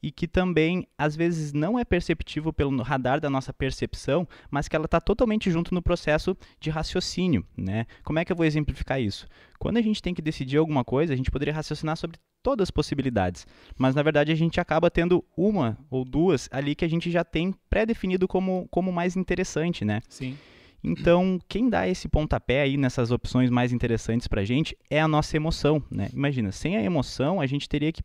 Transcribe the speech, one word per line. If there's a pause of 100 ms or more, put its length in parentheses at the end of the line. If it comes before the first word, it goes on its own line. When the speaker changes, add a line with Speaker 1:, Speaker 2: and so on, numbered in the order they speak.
Speaker 1:
e
que
também, (100)
às
vezes,
não
é
perceptível
pelo
radar
da
nossa
percepção, (220)
mas
que
ela
tá
totalmente
junto
no
processo (220)
de
raciocínio, (100)
né? (180)
Como
é
que
eu
vou
exemplificar
isso? (300)
Quando
a
gente
tem
que
decidir
alguma
coisa,
a
gente
poderia
raciocinar
sobre (240)
todas
as
possibilidades, (320)
mas,
na
verdade,
a
gente
acaba
tendo (100)
uma (120)
ou
duas
ali
que
a
gente
já
tem (160)
pré-definido
como,
como
mais
interessante,
né?
Speaker 2:
Sim. (460)
Speaker 1:
Então,
quem
dá
esse
pontapé
aí
nessas
opções
mais
interessantes
pra
gente (120)
é
a
nossa
emoção,
né?
Imagina,
sem
a
emoção,
a
gente
teria
que